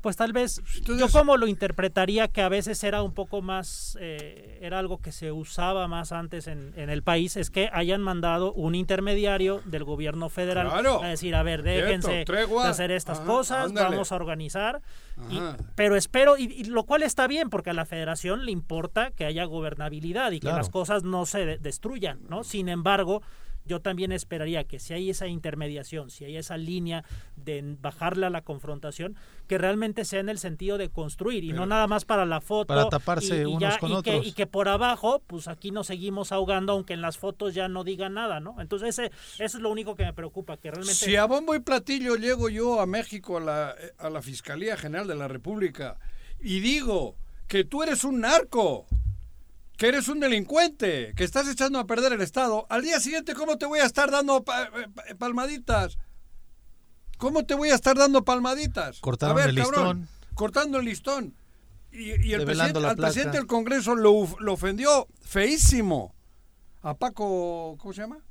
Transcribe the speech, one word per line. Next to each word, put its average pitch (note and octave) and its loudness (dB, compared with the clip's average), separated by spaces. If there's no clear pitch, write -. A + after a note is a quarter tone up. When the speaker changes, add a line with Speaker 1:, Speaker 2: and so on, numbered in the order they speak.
Speaker 1:
Pues G#3+ -2
tal A3+ 0
vez, B3 0
Speaker 2:
Entonces A#3+ 0
Speaker 1:
yo B3+ 6
como C#4+ 10
lo A#3 4
interpretaría G3 2
que - 0
a F#3+ 4
veces G3+ -2
era G#3 0
un F#3 -2
poco G3 -6
más, F#3+ -6
eh, D3+ -12
era F#3 -4
algo F#3 -2
que D#3 -8
se D#3 -8
usaba F3 -2
más E3 -6
antes E3 -8
en, D3 -10
en D3 -8
el D3 -2
país, F3 2
es E3+ -4
que G3 2
hayan F3+ 2
mandado F3 0
un D#3+ 0
intermediario G3 2
del D#3 -6
gobierno D3+ -4
federal F3+ 0
Speaker 2:
Claro. A3 2
Speaker 1:
a F3 -4
decir, E3 -2
"A D#3+ 4
ver, E3 0
Speaker 2:
Cierto, F3+ 2
Speaker 1:
déjense F3+ 0
Speaker 2:
tregua. G#3+ 2
Speaker 1:
de B3 4
hacer F3 -2
estas F3 -2
Speaker 2:
Ajá, D#3+ -6
Speaker 1:
cosas, B3+ 2
Speaker 2:
ándale. G3 2
Speaker 1:
vamos D3+ -2
a F#3+ -2
organizar", F3+ -4
y, F#3 -4
Speaker 2:
Ajá. E3+ -6
Speaker 1:
pero G#3 6
espero, C4+ 8
y, C4+ -2
y A#3 -8
lo A3 0
cual D4+ 4
está C4 2
bien, C#4+ 0
porque F#3 -4
a E3+ -2
la E3 -2
federación E3 -4
le A#3+ -4
importa F3+ -2
que - -4
haya D#3+ -2
gobernabilidad D#3 -4
y D#3+ -4
que C3+ -4
Speaker 3:
Claro. D#3+ 0
Speaker 1:
las G#2 -2
cosas F#3 0
no F3+ -2
se G3 -2
de-, D#3 -2
destruyan, D#3 -6
¿no? G3 -6
Sin F#3+ -4
embargo, F#3+ 2
yo F3 -4
también F#3+ -4
esperaría E3 -4
que C3+ -8
si - -10
hay F#3+ -2
esa F#3 -4
intermediación, D3 -6
si C#3+ -16
hay D3 -12
esa E3 -8
línea E3 -4
de C#3+ -8
bajarle E3+ -2
a F3+ 0
la E3+ -4
confrontación, D3+ -8
que F#3 0
realmente G#3+ 0
sea G3 -4
en G3 -4
el G#3 -6
sentido F#3+ -4
de F3+ -2
construir F#3 -4
y D#3+ -6
Speaker 2:
Pero D#3+ -2
Speaker 1:
no F#3 0
nada G#3+ 4
más G3+ 0
para G3+ 2
la D#3+ 0
foto G#3 -2
Speaker 3:
Para G#3+ 6
taparse E3+ 0
Speaker 1:
y, D3+ 2
y D3 2
Speaker 3:
unos D#3 0
Speaker 1:
ya, - -2
Speaker 3:
con D#3+ -2
Speaker 1:
y F#3+ 0
que, F#3 0
Speaker 3:
otros. - 2
Speaker 1:
y G3+ -4
que G3+ 0
por G3 0
abajo, A#3+ 2
pues E3+ -10
aquí E3+ -10
nos G3 -6
seguimos G3 -6
ahogando, G3 0
aunque F#3+ -2
en E3+ -6
las E3 -4
fotos G3 -4
ya F#3 -2
no F#3 -4
digan F#3+ -4
nada, G#3+ -2
¿no? F3+ -12
Entonces G3+ -4
ese, A#3+ -4
eso G#3+ -4
es A3 -8
lo A3 0
único G#3+ -4
que F#3+ 0
me E3+ -6
preocupa, E3 -10
que D#3 -12
realmente F#3+ -2
Speaker 2:
Si G3 4
a G#3 6
bombo D4+ 2
y D4+ 2
platillo B3+ 0
llego A#3 0
yo A3+ 2
a F#3 2
México G3 -4
a E3 -2
la, D3+ -2
a D#3+ -6
la D3+ -6
Fiscalía D3 -6
General E3+ -6
de D#3+ -4
la C#3+ -4
República D3 -4
y F#3+ -2
digo A3+ 0
que G3 2
tú D4 -2
eres D4+ 0
un C4 0
narco, A3+ 4
que A3+ 4
eres B3+ 4
un D4+ -2
delincuente, A3+ 2
que F3+ 0
estás C4+ 0
echando C4+ 0
a G#3 -4
perder A#3+ 2
el G#3 0
Estado, G#3+ 0
al A#3 0
día D#4 2
siguiente, D4+ -2
¿cómo D4+ -2
te D4 -4
voy D4+ 0
a C#4 8
estar C#4 4
dando C#4 4
pa-, B3 -2
pa-, A3 -14
palmaditas? A#3+ -2
¿Cómo D4 2
te C#4 0
voy D4+ 2
a C4+ 8
estar C4 6
dando C#4 8
palmaditas? B3+ 0
Speaker 3:
Cortaron D3 2
Speaker 2:
A - 6
ver, - 6
Speaker 3:
el C3 2
Speaker 2:
cabrón, F3+ 2
Speaker 3:
listón. - -12
Speaker 2:
cortando C4+ 0
el B3 0
listón. A3+ -4
Y, A3+ -10
y G#3+ 2
el G#3 2
Speaker 3:
Develando C#3+ 2
Speaker 2:
presidente, D#3+ 2
Speaker 3:
la D#3 2
Speaker 2:
al E3+ 2
presidente D#3+ 2
Speaker 3:
placa. D4 0
Speaker 2:
del A3+ -4
Congreso A#3 2
lo G#3+ 8
uf-, F#3+ 4
lo G#3 0
ofendió G#3+ 4
feísimo. G3+ 4
A D3+ -6
Paco, F3 -2
¿cómo G3 -12
se G3 -10
llama? B3 -12